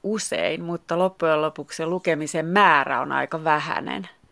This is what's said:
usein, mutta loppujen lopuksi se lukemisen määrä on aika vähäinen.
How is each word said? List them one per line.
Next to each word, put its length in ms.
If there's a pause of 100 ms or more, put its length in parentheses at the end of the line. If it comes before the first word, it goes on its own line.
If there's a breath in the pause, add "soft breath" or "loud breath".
usein, 600
mutta 340
loppujen 440
lopuksi 360
se 80
lukemisen 600
määrä 560
on 100
aika 320
vähäinen. 680 (220)